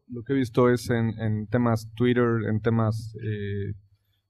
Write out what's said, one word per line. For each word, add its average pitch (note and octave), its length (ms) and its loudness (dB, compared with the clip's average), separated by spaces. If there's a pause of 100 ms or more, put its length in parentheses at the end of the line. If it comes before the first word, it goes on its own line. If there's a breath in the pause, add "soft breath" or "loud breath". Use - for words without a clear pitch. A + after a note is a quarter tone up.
lo A#2+ 160 -12
que C#3 100 -4
he - 20 0
visto B2 340 4
es B2 200 0
en, A2+ 300 0
en G#2+ 280 -2
temas A#2+ 480 0
Twitter, A#2+ 540 2
en G#2+ 120 0
temas, A2+ 600 0
eh, G2+ 520 -6 (560)